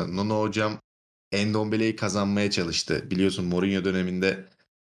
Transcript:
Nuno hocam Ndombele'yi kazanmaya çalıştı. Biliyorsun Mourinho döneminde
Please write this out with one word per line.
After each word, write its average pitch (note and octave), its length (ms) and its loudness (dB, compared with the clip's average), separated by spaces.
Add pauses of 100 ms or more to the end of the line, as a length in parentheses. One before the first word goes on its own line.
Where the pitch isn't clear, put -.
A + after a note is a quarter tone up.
Nuno G#2 340 -2
hocam G#2+ 380 -2 (540)
Ndombele'yi G#2+ 600 0
kazanmaya G2+ 560 0
çalıştı. E2 600 -2
Biliyorsun F#2 340 2
Mourinho F#2 400 0
döneminde F#2 640 0 (360)